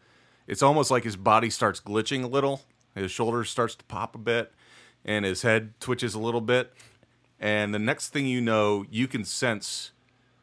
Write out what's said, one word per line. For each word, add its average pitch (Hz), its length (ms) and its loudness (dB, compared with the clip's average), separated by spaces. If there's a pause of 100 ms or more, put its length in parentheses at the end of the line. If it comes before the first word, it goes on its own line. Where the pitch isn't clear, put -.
(480)
it's - 160 -2
almost 143 260 4
like 123 140 2
his 107 140 -6
body 110 320 4
starts 107 320 -2
glitching 110 420 -2
a 123 40 -6
little, 139 340 0 (340)
his 98 160 -4
shoulder 117 320 -2
starts 117 320 -2
to - 100 -20
pop 113 300 -8
a 117 40 -16
bit, 117 340 -2 (500)
and 104 220 -2
his 95 160 -2
head 110 400 2
twitches 123 320 -2
a 107 60 -6
little 117 200 -2
bit, 123 320 2 (680)
and 107 320 2
the 104 60 -2
next 127 300 -2
thing 143 160 -2
you 127 140 0
know, 104 500 2
you 117 180 -2
can 110 180 -4
sense - 680 -4 (520)